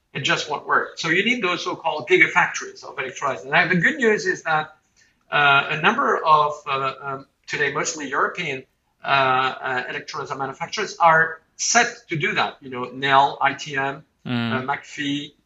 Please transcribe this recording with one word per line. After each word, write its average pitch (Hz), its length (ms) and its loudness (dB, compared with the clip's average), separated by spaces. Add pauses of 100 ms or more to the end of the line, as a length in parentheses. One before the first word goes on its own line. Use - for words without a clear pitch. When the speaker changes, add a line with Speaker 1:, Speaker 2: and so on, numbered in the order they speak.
(120)
Speaker 1:
it 143 140 -6
just 165 240 0
won't 143 180 -6
work. - 320 0
So 170 80 -4
you 175 160 2
need 247 180 0
those 180 220 -2
so-called 160 460 -4
gigafactories - 720 2
of 131 140 -16
electrolyzers. 131 480 -4
Now, 160 240 2
the 180 80 4
good 254 180 2
news 220 300 2
is 185 180 -2
that, 156 320 -2 (560)
uh, 143 380 4
a 156 120 -4
number 196 420 2
of, 151 300 4 (140)
uh, 135 340 -2
um, 139 260 -10 (200)
today - 240 -2
mostly 156 380 -4
European, 151 540 -4 (400)
uh, - 40 -6
uh, 131 800 0
electrolyzer 143 520 -8
manufacturers 139 600 -6
are 160 440 4 (140)
set 233 320 2 (220)
to 165 80 -4
do 185 160 -2
that. 107 260 -2
You 135 100 -18
know, 123 220 -6
Nel, 135 500 4
I 139 120 2
T 139 240 -10
M, 139 260 -4 (220)
Speaker 2:
Mm. 117 260 -2
Speaker 1:
uh, 123 100 0
McPhy. 143 720 -6 (140)